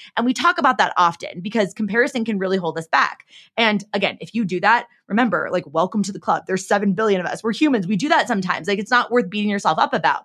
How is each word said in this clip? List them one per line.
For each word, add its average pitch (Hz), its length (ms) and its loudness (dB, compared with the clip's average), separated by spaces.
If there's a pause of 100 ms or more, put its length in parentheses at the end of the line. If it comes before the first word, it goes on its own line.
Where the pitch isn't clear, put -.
(160)
And 233 100 0
we 254 80 2
talk 349 240 2
about 262 200 2
that 190 180 2
often 170 460 0
because 196 320 -2
comparison 233 500 0
can 208 160 -2
really 190 180 0
hold 165 200 -4
us 160 100 -8
back. - 380 0 (320)
And 214 340 2
again, 190 300 -2
if 170 120 -16
you 226 120 -2
do 180 160 -4
that, 214 260 2 (200)
remember, 196 440 0
like, 180 160 -2
welcome 180 360 0
to 190 100 -6
the 180 80 -12
club. 160 260 -2
There's 185 180 -4
seven 202 280 2
billion 202 260 2
of 170 80 -4
us. - 160 -6
We're 226 80 -2
humans. 233 340 2
We 196 120 -2
do 269 100 -2
that 285 220 2
sometimes. 180 400 -4
Like, 202 100 0
it's 208 120 -4
not 240 200 2
worth 226 180 2
beating 208 200 -2
yourself 202 280 0
up 233 160 0
about. 156 320 0